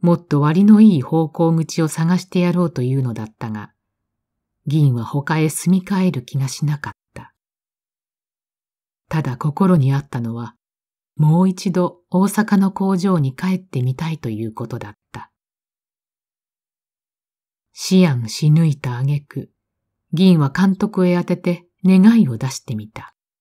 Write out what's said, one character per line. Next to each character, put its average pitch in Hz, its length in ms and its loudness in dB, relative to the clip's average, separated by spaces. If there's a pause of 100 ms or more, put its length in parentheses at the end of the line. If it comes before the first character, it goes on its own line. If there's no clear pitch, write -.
も 170 120 2
っ 170 120 -4
と 147 140 0
割 156 240 2
の 208 180 8
い 202 180 8
い - 20 0
方 160 280 -2
向 165 240 0
口 165 280 -2
を 160 60 0
探 165 300 0
し 180 80 -8
て - 140 -4
や 175 140 0
ろ 175 120 0
う 160 60 -4
と 131 100 -6
い 127 140 -2
う 135 60 0
の 123 120 -4
だ 110 100 -8
っ 107 140 -12
た 117 120 -10
が、 107 240 -12 (920)
銀 147 260 2
は 117 100 -4
他 143 360 -4
へ 156 100 0
住 180 320 0
み 185 40 -20
替 190 220 0
え 175 40 2
る 135 120 -6
気 - 140 -10
が 135 100 -2
し - 180 -6
な 147 120 -2
か - 140 -12
っ - 20 -20 (200)
た。 - 200 -20 (1800)
た 156 120 -4
だ 131 160 -6
心 180 380 0
に 135 180 2
あ 135 60 -2
っ 139 100 -10
た 123 120 -8
の 113 140 -6
は、 117 200 -14 (600)
も 156 260 2
う 190 60 2
一 185 220 -4
度 175 380 -2
大 185 140 0
阪 208 340 0
の 196 140 2
工 190 260 -2
場 180 220 0
に 135 160 -2
帰 185 200 -2
っ 180 40 -6
て 143 220 -6
み 127 140 -2
た 160 140 -6
い 160 80 -6
と 127 120 -8
い 110 160 -6
う 110 80 -10
こ 117 140 -10
と 117 120 -10
だ 104 100 -14
っ - 80 -20 (140)
た。 - 200 -18 (2500)
思 185 300 2
案 120 220 -4
し - 180 -2
抜 160 180 4
い 147 120 0
た 123 220 -8
挙 143 280 -2
句、 - 220 -12 (640)
銀 175 260 4
は 139 100 2
監 190 260 0
督 196 320 -2
へ 180 40 2
宛 175 140 -2
て 175 120 -2
て 175 280 -6 (180)
願 190 380 6
い 151 80 0
を 113 80 -6
出 131 120 -6
し - 120 -12
て 131 120 -10
み 107 140 -10
た。 - 260 -20 (280)